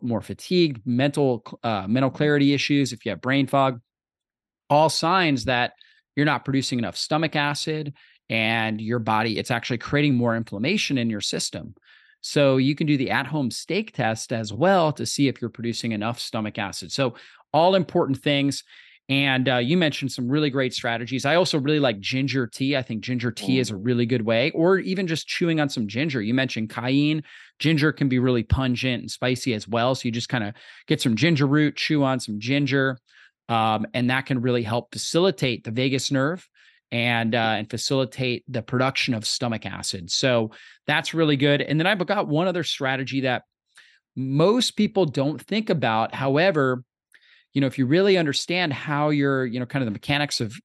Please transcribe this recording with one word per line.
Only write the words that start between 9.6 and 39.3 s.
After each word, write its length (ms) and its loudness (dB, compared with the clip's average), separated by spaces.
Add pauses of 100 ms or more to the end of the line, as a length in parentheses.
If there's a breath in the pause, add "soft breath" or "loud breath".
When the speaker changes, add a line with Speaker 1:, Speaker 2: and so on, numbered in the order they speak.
Speaker 1:
creating 360 0
more 220 2
inflammation 640 -2
in 100 0
your 120 -4
system. 540 -6 (460 soft breath)
So 360 4
you 180 2
can 120 -2
do 100 2
the 140 -2
at-home 400 -2
steak 440 -6
test 380 -2
as 200 -6
well 420 4
to 120 -8
see 220 0
if 120 -4
you're 80 -4
producing 440 -6
enough 260 -4
stomach 400 -6
acid. 340 -8
So 220 -2 (380 loud breath)
all 240 4
important 420 0
things. 460 0 (440 loud breath)
And, 400 2
uh, 80 4
you 220 2
mentioned 340 0
some 160 -4
really 220 2
great 240 -2
strategies. 500 -4
I 120 4
also 200 2
really 240 2
like 180 2
ginger 480 -2
tea. 300 -2
I 60 -2
think 200 -8
ginger 280 -4
tea 260 -2
Speaker 2:
Mm. 40 4
Speaker 1:
is 100 0
a 60 -6
really 280 0
good 160 0
way, 300 2
or 300 4
even 260 -2
just 220 -4
chewing 320 0
on 100 0
some 160 -4
ginger. 340 -2
You 140 -2
mentioned 340 -2
cayenne. 540 0 (360 loud breath)
Ginger 340 4
can 180 0
be 80 2
really 240 2
pungent 600 0
and 80 -12
spicy 440 -2
as 120 -6
well. 280 0
So 140 -6
you 40 -4
just 160 -6
kinda 240 -2 (360 loud breath)
get 120 2
some 160 2
ginger 300 4
root, 300 2
chew 280 0
on 160 0
some 180 -8
ginger, 600 0 (500 soft breath)
um, 460 2
and 160 0
that 160 0
can 160 -2
really 200 0
help 300 -4
facilitate 720 0
the 60 -8
vagus 400 -2
nerve 360 -2 (460 soft breath)
and, 420 0
uh, 220 2
and 140 -6
facilitate 760 -2
the 140 -6
production 540 0
of 100 -4
stomach 400 -4